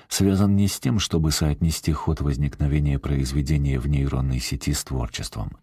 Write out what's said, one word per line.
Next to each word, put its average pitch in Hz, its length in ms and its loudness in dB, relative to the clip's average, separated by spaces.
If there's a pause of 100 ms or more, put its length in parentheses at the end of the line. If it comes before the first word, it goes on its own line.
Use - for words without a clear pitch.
связан 98 480 4
не 101 100 4
с - 100 -2
тем, 120 220 0
чтобы 80 320 0
соотнести 78 640 0
ход 76 260 -2
возникновения 71 800 0
произведения 69 800 0
в 64 80 -4
нейронной 67 520 0
сети - 340 -4
с - 100 -4
творчеством. - 800 -6